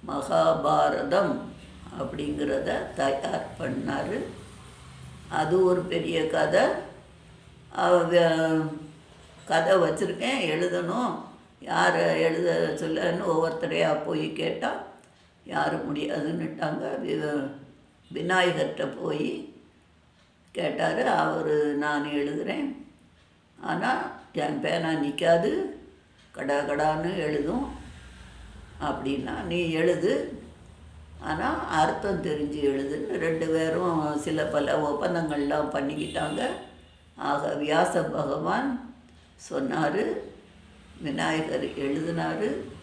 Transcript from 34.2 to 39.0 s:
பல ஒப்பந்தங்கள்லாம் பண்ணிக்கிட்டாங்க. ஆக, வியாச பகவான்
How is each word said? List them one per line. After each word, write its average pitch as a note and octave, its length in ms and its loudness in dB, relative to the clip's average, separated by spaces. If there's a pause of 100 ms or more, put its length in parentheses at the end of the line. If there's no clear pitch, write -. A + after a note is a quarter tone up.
பல D3 460 2
ஒப்பந்தங்கள்லாம் D3+ 840 0
பண்ணிக்கிட்டாங்க. D3+ 720 -2 (720)
ஆக, C#3+ 380 -2
வியாச D#3 480 2
பகவான் E3+ 920 -2 (560)